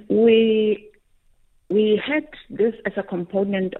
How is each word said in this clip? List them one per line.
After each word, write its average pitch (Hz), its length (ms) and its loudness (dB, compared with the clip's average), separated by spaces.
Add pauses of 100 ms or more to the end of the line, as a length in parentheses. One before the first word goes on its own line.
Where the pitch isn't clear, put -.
we, 220 800 2 (800)
we 214 340 2
had 294 240 -4 (220)
this 226 260 -2 (120)
as 202 100 -4
a 202 60 -4
component 190 760 -4